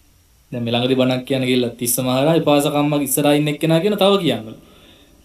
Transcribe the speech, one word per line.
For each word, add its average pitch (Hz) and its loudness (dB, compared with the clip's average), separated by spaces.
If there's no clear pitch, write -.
දැන් 120 -6
මේ 117 -4
ළඟදී 127 0
බණක් 127 0
කියන්න 131 -2
ගිහලා 123 0
තිස්ස - -4
මහරහා 131 0
විපාසකම්ම 147 2
ඉස්සරහා 147 0
ඉන්න 151 0
එක්කෙනා 160 0
කියන 208 0
තව 196 4
කියන්නලු. 113 -4